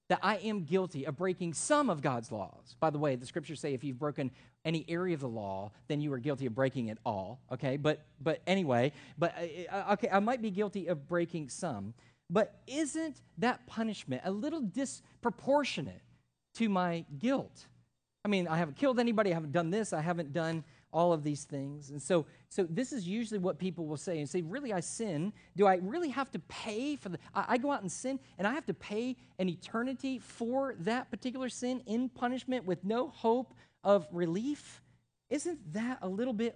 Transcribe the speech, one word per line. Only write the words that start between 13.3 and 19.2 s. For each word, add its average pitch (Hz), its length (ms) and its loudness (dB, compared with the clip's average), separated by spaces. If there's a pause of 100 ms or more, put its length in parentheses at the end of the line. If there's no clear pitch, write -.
that 226 280 0
punishment 214 560 -4
a 185 80 -2
little 285 300 -2
disproportionate 233 1400 0 (540)
to 226 140 2
my 180 340 2 (160)
guilt? 220 480 -2 (560)
I 208 60 0
mean, 185 180 4
I 160 100 2
haven't 160 200 0
killed 254 220 4
anybody, 220 320 4